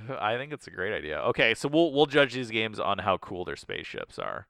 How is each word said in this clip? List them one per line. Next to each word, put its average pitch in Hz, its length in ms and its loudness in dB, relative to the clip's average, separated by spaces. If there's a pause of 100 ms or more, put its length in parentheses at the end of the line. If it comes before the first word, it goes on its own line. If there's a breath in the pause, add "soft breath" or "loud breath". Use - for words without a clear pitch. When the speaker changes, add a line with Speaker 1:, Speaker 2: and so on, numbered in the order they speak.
Speaker 1:
Anyway. 127 180 -8
Speaker 2:
I 110 160 0
think 147 160 -6
it's - 160 -12
a - 20 -14
great 92 260 -2
idea. 73 240 -4
Okay, 120 320 4
so 139 160 -2
we'll, 156 240 4
we'll 147 140 6
judge 139 260 4
these 123 200 -4
games 110 260 -2
on 95 200 0
how 95 180 2
cool 90 280 -6
their 73 120 -6
spaceships - 640 -8
are 50 300 -6